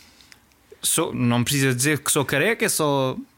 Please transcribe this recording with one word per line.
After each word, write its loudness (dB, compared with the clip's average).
sou, -2
não 2
precisa 0
dizer 0
que -4
sou 0
careca, 0
é 0
só, 0